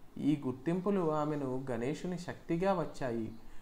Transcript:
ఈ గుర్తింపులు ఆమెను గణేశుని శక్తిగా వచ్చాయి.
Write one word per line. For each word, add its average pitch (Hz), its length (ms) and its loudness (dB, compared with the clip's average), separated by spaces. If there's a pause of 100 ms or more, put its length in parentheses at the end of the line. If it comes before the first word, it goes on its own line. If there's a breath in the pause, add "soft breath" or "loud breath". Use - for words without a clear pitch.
(180)
ఈ 143 280 4
గుర్తింపులు 175 680 2
ఆమెను 147 580 0
గణేశుని 139 480 -2
శక్తిగా 170 540 0
వచ్చాయి. 120 600 -2 (300 loud breath)